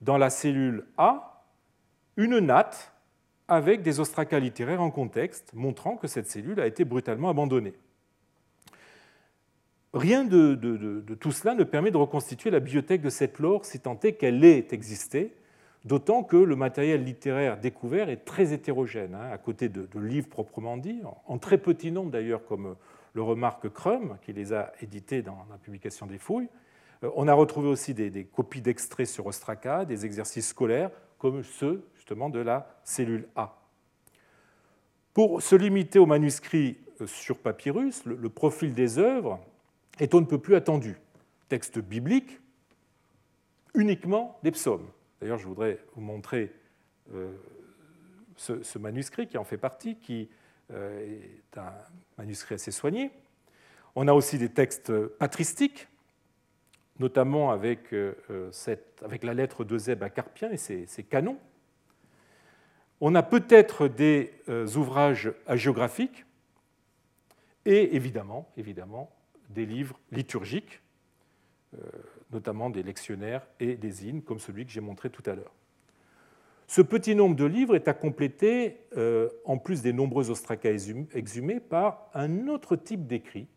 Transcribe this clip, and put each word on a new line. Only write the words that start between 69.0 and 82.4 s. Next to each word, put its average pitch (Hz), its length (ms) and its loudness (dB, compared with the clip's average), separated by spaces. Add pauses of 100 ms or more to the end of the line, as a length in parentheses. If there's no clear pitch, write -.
des 110 160 -6
livres 131 340 -8 (120)
liturgiques, 123 720 -8 (920)
euh, - 60 -18 (520)
notamment 113 380 -8
des 95 140 -8
lectionnaires 104 640 -10 (120)
et 123 160 -4
des 101 320 -12
hymnes, 147 140 -10
comme 110 180 -10
celui 104 260 -14
que 120 60 -20
j'ai 107 100 -10
montré 104 280 -10
tout - 160 -20
à 101 80 -6
l'heure. - 200 -16 (1120)
Ce - 160 6
petit 214 320 0
nombre 190 200 6
de 143 100 2
livres 226 300 2
est 160 120 0
à 147 80 2
compléter, 202 840 -2 (140)
euh, 113 340 0 (160)
en 135 120 -2
plus 160 240 -4
des 120 120 0
nombreux 127 360 0
ostracas 113 420 -4
exhum-, 107 440 -6
exhumés, 120 440 -6
par 196 540 -4
un 160 340 -4